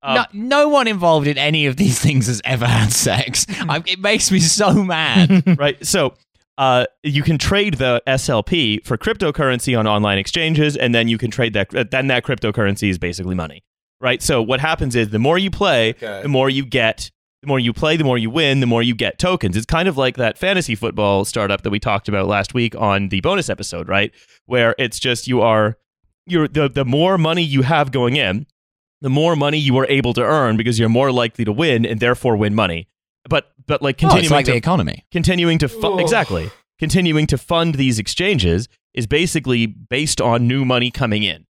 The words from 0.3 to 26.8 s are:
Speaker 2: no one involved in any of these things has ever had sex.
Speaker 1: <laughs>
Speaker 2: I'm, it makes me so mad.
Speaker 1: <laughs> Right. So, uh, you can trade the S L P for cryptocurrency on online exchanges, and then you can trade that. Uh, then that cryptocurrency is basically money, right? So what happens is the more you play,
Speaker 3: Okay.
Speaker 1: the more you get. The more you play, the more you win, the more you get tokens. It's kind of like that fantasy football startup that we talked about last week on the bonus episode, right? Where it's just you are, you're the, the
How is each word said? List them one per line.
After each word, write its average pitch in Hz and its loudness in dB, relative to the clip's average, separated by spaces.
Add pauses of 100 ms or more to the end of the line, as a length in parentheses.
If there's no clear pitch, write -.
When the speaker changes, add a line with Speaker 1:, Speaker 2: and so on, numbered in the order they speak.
Speaker 2:
no 269 2
one 277 2
involved 170 2
in 143 0
any 151 2
of 131 0
these 143 2
things 127 2
has 120 -2
ever 120 -2
had 113 2
sex. - 0 (100)
Speaker 1:
<laughs> - -8
Speaker 2:
I'm, 156 -2
it 185 -4
makes 208 0
me 190 4
so 180 2 (120)
mad. 165 2
Speaker 1:
<laughs> 175 4
Right. 143 -2
So, 123 0 (440)
uh, 127 4 (180)
you 147 -2
can 151 2
trade 202 0
the 127 0
S 131 -2
L 117 2
P 120 0
for 117 -4
cryptocurrency 147 -2
on 110 2
online 104 2
exchanges, 151 0
and 120 0
then 117 2
you 113 0
can 120 -4
trade 117 -2
that. 101 -2
Uh, 123 0
then 131 -2
that 123 0
cryptocurrency 104 -2
is 90 -2
basically 92 -6
money, 80 -8 (380)
right? 127 -2
So 127 0
what 127 -2
happens 156 -2
is 113 0
the 107 -2
more 147 2
you 190 -2
play, 143 0
Speaker 3:
Okay. 107 -10
Speaker 1:
the 147 -6
more 135 2
you 135 -2
get. 117 -2 (320)
The 135 -14
more 139 0
you 120 -2
play, 156 0
the 156 0
more 127 2
you 110 -2
win, 139 0
the 127 2
more 117 2
you 120 0
get 107 -6
tokens. 170 -2
It's 117 -4
kind 165 0
of 151 -2
like 131 -2
that 113 -2
fantasy 175 -2
football 104 0
startup 101 -2
that - -4
we 104 -2
talked 101 -2
about 98 -2
last 101 -2
week 117 -2
on 98 0
the 92 -2
bonus 185 -2
episode, 87 -8
right? 98 0 (320)
Where 117 0
it's 120 -4
just 123 -4
you 123 0
are, 107 2 (480)
you're 165 0
the, 143 0
the 135 -2